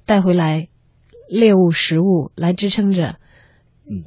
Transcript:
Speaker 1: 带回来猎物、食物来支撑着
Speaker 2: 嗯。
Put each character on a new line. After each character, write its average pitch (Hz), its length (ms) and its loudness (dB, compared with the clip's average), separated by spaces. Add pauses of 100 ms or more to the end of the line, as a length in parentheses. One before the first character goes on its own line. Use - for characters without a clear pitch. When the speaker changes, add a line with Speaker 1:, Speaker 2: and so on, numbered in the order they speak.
Speaker 1:
带 202 160 2
回 180 140 2
来 160 320 -2 (600)
猎 214 280 2
物、 180 160 4
食 160 280 -2
物 175 360 -2
来 170 180 -2
支 196 160 -4
撑 196 220 -2
着 170 260 -4 (720)
Speaker 2:
嗯。 185 180 -12